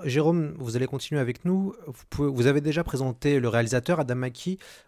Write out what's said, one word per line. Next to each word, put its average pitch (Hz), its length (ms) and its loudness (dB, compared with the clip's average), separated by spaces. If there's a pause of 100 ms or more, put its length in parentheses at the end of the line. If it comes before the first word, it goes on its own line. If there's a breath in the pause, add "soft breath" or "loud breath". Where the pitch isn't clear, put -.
Jérôme, 156 520 2
vous 120 200 -4
allez 127 100 0
continuer 139 320 -4
avec 123 240 -2
nous. 190 300 0 (140)
Vous 135 220 -16
pouvez, 143 200 0
vous 123 180 2
avez 143 140 4
déjà 151 220 0
présenté 131 560 0
le 120 100 2
réalisateur, 120 500 2
Adam 123 160 -2
McKay, 127 420 -4 (300 loud breath)